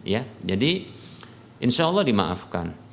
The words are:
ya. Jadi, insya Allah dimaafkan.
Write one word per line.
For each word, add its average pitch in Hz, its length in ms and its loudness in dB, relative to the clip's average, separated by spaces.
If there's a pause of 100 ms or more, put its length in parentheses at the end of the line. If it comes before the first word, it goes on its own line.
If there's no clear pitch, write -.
ya. 110 160 0 (160)
Jadi, 123 480 0 (720)
insya 127 240 2
Allah 175 240 4
dimaafkan. 90 640 0 (220)